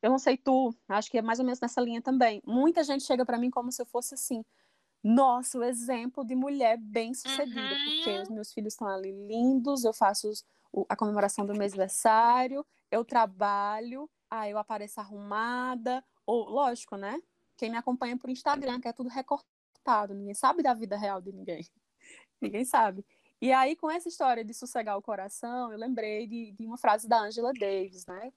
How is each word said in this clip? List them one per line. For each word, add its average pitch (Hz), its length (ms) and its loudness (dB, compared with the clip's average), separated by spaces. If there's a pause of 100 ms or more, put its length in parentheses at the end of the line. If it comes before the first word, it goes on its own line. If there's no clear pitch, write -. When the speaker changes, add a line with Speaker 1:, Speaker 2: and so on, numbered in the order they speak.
Speaker 1:
eu 220 80 4
não 262 80 4
sei 262 200 4
tu, 262 360 2 (140)
acho 208 220 0
que 247 80 2
é 226 40 0
mais 226 180 0
ou 262 40 2
menos 254 160 0
nessa 247 200 -2
linha 233 220 -2
também. 247 440 4
Muita 302 380 4
gente 277 200 -2
chega 254 220 2
pra 240 120 0
mim 247 120 0
como 247 220 -4
se 254 100 -6
eu 240 40 -8
fosse - 280 -4
assim, 233 300 -6 (580)
nossa, 247 560 4
o 233 60 0
exemplo 247 600 -4
de 247 100 -6
mulher 254 440 2
bem-sucedida, 254 960 -4
Speaker 2:
Uhum. 285 80 -2
Speaker 1:
porque 320 380 -2
os 381 80 -8
meus 220 220 -8
filhos 214 220 -6
estão 220 140 -6
ali 190 240 -4 (140)
lindos, 254 580 2
eu 220 80 4
faço 208 380 2
os, 214 140 -8 (280)
o, 196 160 -2
a 202 80 0
comemoração 208 500 0
do 202 60 -4
meu 208 100 -2
aniversário, 233 1000 4 (260)
eu 226 140 0
trabalho, 214 1040 0 (220)
aí 214 220 -6
eu 208 60 -2
apareço 208 420 -6
arrumada, 233 1000 -4 (220)
ou, 226 240 0
lógico, 240 480 -2
né? 202 240 -6 (360)
Quem 226 140 -4
me 233 60 -6
acompanha 247 400 -2
por 247 140 -8
Instagram, 262 500 -2
que 247 80 -6
é 233 40 -6
tudo 247 180 -8
recortado, 233 1040 -2
ninguém 202 200 -8
sabe 330 280 2
da 262 120 6
vida 220 220 -6
real 202 240 -2
de 190 120 -12
ninguém. 180 340 -10
<laughs> - 760 -20
Ninguém 208 240 -2
sabe. 208 400 2 (360)
E 254 120 4
aí, 262 240 4
com 311 140 -4
essa 339 180 -4
história 254 360 0
de 220 100 -12
sossegar 220 420 -6
o 202 60 -6
coração, 233 720 -8
eu 214 60 -10
lembrei 220 480 -4
de, 220 260 -10
de 226 140 -12
uma 226 120 -8
frase 220 300 4
da 233 120 6
Angela 226 320 -2
Davis, 196 540 -2
né? 202 300 -12